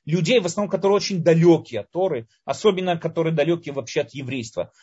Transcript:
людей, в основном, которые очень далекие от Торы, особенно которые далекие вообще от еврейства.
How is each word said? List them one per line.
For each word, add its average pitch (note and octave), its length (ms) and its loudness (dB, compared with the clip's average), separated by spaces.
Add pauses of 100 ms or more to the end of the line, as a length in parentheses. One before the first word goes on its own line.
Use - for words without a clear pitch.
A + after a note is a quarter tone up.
людей, F3+ 360 2
в F3+ 60 -2
основном, G3 240 -4
которые G3 260 2
очень F#3+ 260 -2
далекие E3 580 4
от - 100 -14
Торы, E3 360 -4 (180)
особенно F#3 520 0
которые E3 380 -2
далекие D#3+ 400 -2
вообще C#3 280 -4
от - 100 -8
еврейства. B2 600 -8 (100)